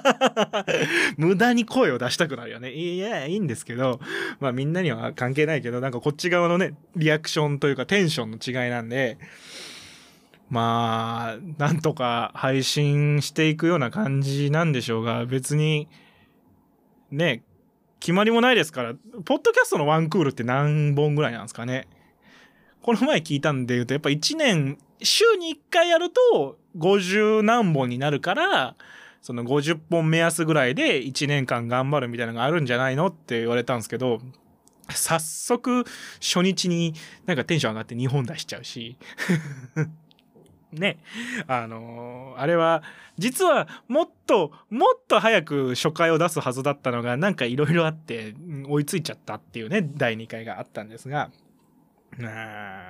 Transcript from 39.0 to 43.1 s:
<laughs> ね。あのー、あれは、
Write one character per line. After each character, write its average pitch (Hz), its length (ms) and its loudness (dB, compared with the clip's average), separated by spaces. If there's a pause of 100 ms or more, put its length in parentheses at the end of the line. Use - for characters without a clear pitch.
<laughs> - 1700 -8
ね。 170 260 -4 (480)
あ 123 200 -2
の 120 720 -14
ー、 135 40 -10
あ 139 60 -2
れ 170 100 2
は、 165 260 2 (340)